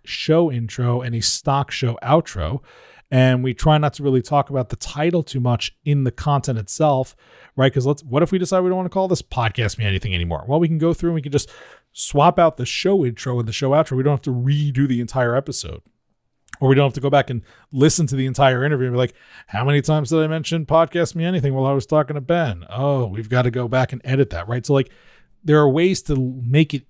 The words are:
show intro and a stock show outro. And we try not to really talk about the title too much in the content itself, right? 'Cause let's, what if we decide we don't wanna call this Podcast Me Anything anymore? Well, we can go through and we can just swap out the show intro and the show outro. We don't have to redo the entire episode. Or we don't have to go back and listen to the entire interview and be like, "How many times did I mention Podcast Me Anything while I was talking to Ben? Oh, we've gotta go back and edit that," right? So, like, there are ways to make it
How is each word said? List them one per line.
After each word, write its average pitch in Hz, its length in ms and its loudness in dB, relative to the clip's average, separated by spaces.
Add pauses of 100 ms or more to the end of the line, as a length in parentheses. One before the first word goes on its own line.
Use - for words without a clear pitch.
show 160 440 2
intro 123 520 -2
and 123 120 -8
a 117 80 -4
stock - 480 0
show 117 320 -4
outro. 131 600 -2 (500)
And 127 320 4
we 127 100 -2
try 151 240 2
not 151 180 0
to 147 80 -12
really 131 180 2
talk 143 280 -2
about 131 200 -4
the - 80 -8
title 165 460 -2
too 135 180 -6
much 120 420 -2
in 143 220 0
the 120 60 0
content 135 480 -2
itself, 135 540 0 (440)
right? 131 160 4
'Cause 127 120 0
let's, 147 180 -2
what 139 200 0
if 170 80 -2
we 190 60 0
decide 185 240 0
we 185 80 0
don't 185 80 -2
wanna 185 120 -4
call 190 200 -2
this 180 120 0
Podcast 113 560 -2
Me 113 60 -4
Anything 95 320 -2
anymore? 85 320 -4
Well, 147 140 2
we 170 80 0
can 160 80 -2
go 165 160 0
through 170 160 -2
and 170 60 -2
we 160 60 -4
can 143 120 -10
just 143 160 -2 (420)
swap 156 480 2
out 165 160 4
the 127 100 -6
show 185 400 0
intro 123 320 -4
and 113 120 -2
the 110 40 -8
show 135 180 -2
outro. 147 260 2
We 131 60 0
don't 147 100 2
have 139 80 -2
to 131 120 -4
redo 139 540 0
the 123 140 0
entire 120 340 0
episode. - 460 -6 (800)
Or 135 80 2
we 135 60 6
don't 139 140 4
have 123 60 -2
to 135 80 -8
go 135 100 -2
back 139 180 2
and 120 140 -6 (280)
listen 147 360 2
to 139 80 -4
the 131 100 -2
entire 131 380 2
interview 135 240 0
and 123 80 -2
be - 20 0
like, 127 160 0 (320)
"How 107 180 -4
many 143 160 2
times 151 300 0
did 160 140 2
I 156 40 0
mention 160 380 -4
Podcast 165 480 2
Me 165 100 -4
Anything 165 300 0
while 131 140 0
I 139 60 2
was 135 120 -2
talking 151 300 0
to 147 60 -6
Ben? 127 460 -2
Oh, 135 380 -2
we've 107 240 -8
gotta 123 220 2
go 123 160 -4
back 127 260 0
and 123 100 -12
edit 131 280 0
that," 87 160 -8
right? 120 180 -6
So, 147 80 2
like, 135 160 2 (540)
there 151 160 4
are 147 100 6
ways 170 340 2
to 131 400 -2
make 143 300 2
it 139 160 -8